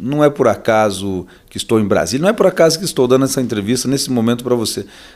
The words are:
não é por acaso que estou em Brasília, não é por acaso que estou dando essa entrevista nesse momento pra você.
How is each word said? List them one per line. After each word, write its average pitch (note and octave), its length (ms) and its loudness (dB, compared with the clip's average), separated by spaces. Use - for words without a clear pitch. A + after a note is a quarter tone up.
não D3 240 0
é D3 40 4
por C#3 200 2
acaso G2 760 0
que - 80 -18
estou A2 220 0
em G#2 80 2
Brasília, G2 360 0
não F#3+ 80 2
é - 20 0
por F#3+ 140 2
acaso E3 300 2
que G3+ 80 -8
estou C#3 220 0
dando C3 200 2
essa C3+ 140 -4
entrevista A2+ 460 -2
nesse C3+ 240 -2
momento A#2+ 320 0
pra B2 140 0
você. G#2 280 -4